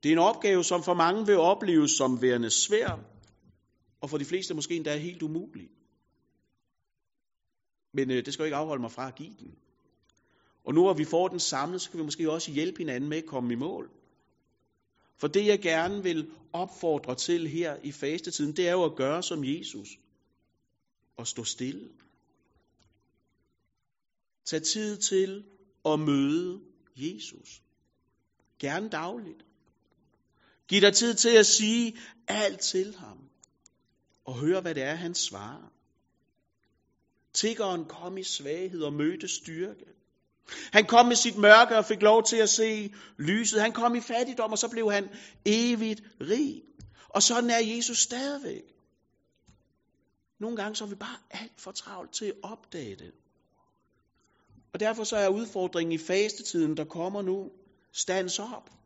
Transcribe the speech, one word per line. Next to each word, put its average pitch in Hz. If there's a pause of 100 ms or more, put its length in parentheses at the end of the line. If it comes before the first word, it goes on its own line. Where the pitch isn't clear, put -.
Det 143
er 151
en 165
opgave, 190
som 175
for 180
mange 180
vil 208
opleves 175
som 127
værende 120
svær, 202 (1040)
og 139
for 151
de 143
fleste 180
måske 160
endda 151
helt 165
umulig. 160 (2250)
Men, 131
øh, 127
det 143
skal 156
jo -
ikke 151
afholde 147
mig 117
fra 131
at 120
give 175
den. - (1120)
Og 135
nu 165
hvor 190
vi 156
får 170
den 180
samlet, 165
så -
kan 170
vi 160
måske 156
også 160
hjælpe 156
hinanden 147
med 156
at 160
komme 123
i 117
mål. 127 (1300)
For 147
det, 202
jeg 208
gerne 180
vil 165 (220)
opfordre 165
til 165
her 156
i 143
fastetiden, 151
det 180
er 175
jo 180
at 156
gøre 147
som 160
Jesus. 127 (1300)
Og 117
stå -
stille. 139 (2500)
Tag 156
tid 214
til 190 (400)
at 156
møde 156 (360)
Jesus. - (1000)
Gerne 165
dagligt. 175 (1300)
Giv 196
dig 202
tid 233
til 233
at 208
sige 220 (300)
alt 208
til 196
ham. 107 (1080)
Og 127
høre, 170
hvad 175
det 139
er, 143
han 170
svarer. - (1600)
Tiggeren 202
kom 175
i 190
svaghed 170
og 147
mødte 160
styrke. 175 (880)
Han 208
kom 240
med 240
sit 226
mørke 220
og 214
fik 208
lov 220
til 226
at 220
se 214 (260)
lyset. 208
Han 220
kom 233
i 240
fattigdom, 240
og 208
så 226
blev 226
han 202 (380)
evigt 220 (180)
rig. 240 (460)
Og 202
sådan 240
er 233
Jesus 233
stadigvæk. 269 (1800)
Nogle 226
gange 208
så 220
er 202
vi 202
bare 214 (120)
alt -
for 185
travlt -
til -
at 202
opdage 156
det. 82 (1600)
Og 190
derfor 220
så 220
er 202
udfordringen 185
i 165
fastetiden, 180
der 156
kommer 185
nu: 190 (420)
stands 180
op. 220 (160)